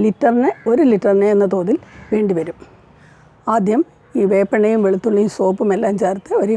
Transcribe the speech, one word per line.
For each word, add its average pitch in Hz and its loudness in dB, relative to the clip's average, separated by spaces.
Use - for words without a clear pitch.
ലിറ്ററിന്, 240 0
ഒരു 254 2
ലിറ്ററിന് 202 2
എന്ന 202 2
തോതിൽ 196 -2
വേണ്ടിവരും. 185 -4
ആദ്യം 220 0
ഈ 226 0
വേപ്പെണ്ണയും 214 0
വെളുത്തുള്ളിയും 202 0
സോപ്പും 196 -2
എല്ലാം 208 -2
ചേർത്ത് 190 -4
ഒരു 220 0